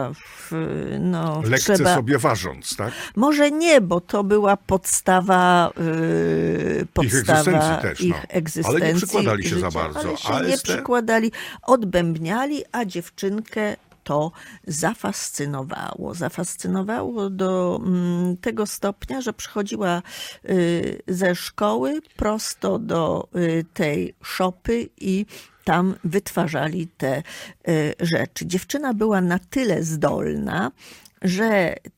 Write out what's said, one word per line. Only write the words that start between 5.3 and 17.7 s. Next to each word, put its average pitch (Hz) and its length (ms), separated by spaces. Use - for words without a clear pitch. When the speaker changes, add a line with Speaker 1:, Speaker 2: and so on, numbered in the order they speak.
Speaker 1:
y, 165 1000
Speaker 2:
Ich - 120
Speaker 1:
podstawa 135 480
Speaker 2:
egzystencji 156 400
też, - 200
Speaker 1:
ich 180 80
Speaker 2:
no. 85 80
Ale - 120
nie - 100
Speaker 1:
egzystencji 160 680
Speaker 2:
przykładali 196 360
się 170 160
za 92 100
Speaker 1:
życia, 82 140
Speaker 2:
bardzo. 76 160
Speaker 1:
ale 80 180
się - 120
Speaker 2:
A - 100
S - 40
T? 90 60
Speaker 1:
nie - 80
przykładali, 226 720
odbębniali, 196 1080
a 240 140
dziewczynkę 202 880
to 151 280
zafascynowało. 147 1500
Zafascynowało 190 1160
do, 185 560